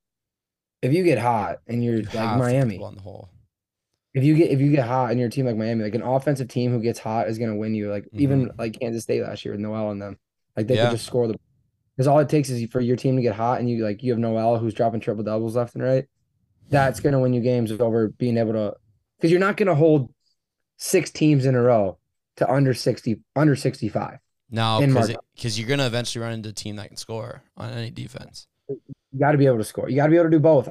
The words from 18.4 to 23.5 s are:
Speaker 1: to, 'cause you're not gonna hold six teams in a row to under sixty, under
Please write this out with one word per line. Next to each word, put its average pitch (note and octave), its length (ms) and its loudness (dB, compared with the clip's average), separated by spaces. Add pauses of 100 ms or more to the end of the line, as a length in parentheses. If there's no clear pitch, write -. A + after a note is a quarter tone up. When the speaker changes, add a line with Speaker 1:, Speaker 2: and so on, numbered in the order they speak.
Speaker 1:
to, G#2+ 200 -4 (460)
'cause E3 100 2
you're F3 80 4
not G3 180 2
gonna F#3+ 180 2
hold D3+ 380 4 (640)
six - 320 0
teams D3 360 4
in C3 80 2
a A#2+ 80 4
row A2 340 4 (400)
to - 160 0
under C3+ 220 4
sixty, - 480 -4 (140)
under D3 180 4